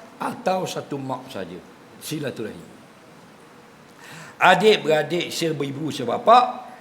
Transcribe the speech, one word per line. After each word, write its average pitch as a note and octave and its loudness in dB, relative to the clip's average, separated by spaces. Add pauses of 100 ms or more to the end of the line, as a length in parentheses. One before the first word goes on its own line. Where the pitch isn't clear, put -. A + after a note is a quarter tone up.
(200)
atau F#3 -4
satu C#3+ -8
mak C3 -10
saja. F2+ -10 (460)
Silaturahim. A#2 -10 (1700)
Adik-beradik E3 4
seibu C#3+ -4
sebapa - 2 (120)